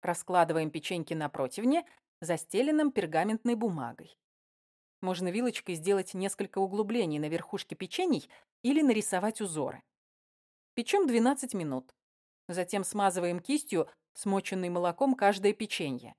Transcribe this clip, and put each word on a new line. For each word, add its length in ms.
Раскладываем 640
печеньки 460
на 120
противне, 600
застеленном 720
пергаментной 640
бумагой. 600
Можно 280
вилочкой 440
сделать 400
несколько 460
углублений 580
на 120
верхушке 460
печений 540
или 220
нарисовать 580
узоры. 400
Печем 320
двенадцать 480
минут. 400
Затем 360
смазываем 560
кистью, 500
смоченной 560
молоком, 460
каждое 380
печенье. 640